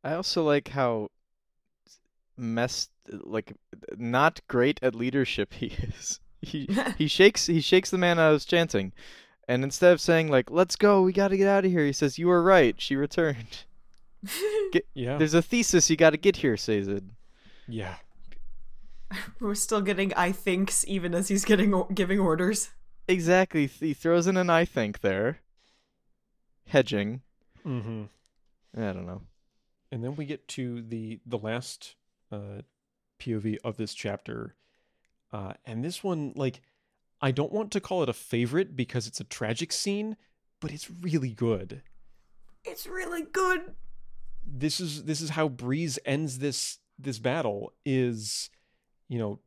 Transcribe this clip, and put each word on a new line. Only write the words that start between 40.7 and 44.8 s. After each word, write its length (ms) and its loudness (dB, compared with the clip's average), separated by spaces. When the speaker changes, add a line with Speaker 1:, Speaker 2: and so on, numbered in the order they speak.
Speaker 3:
it's 180 -14
really 420 -4
good. 500 -4
Speaker 2:
It's 220 -14
really 360 -8
good. 520 -2
Speaker 3:
This 340 -2